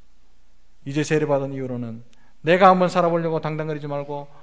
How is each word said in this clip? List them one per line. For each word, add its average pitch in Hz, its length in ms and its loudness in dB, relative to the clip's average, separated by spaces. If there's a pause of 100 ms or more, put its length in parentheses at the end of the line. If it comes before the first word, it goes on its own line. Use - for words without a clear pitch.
(840)
이제 139 180 -2
세례받은 143 500 2
이후로는 120 500 -6 (380)
내가 180 280 8
한번 180 200 6
살아보려고 170 520 2
당당거리지 156 460 -4
말고, 143 400 -6 (160)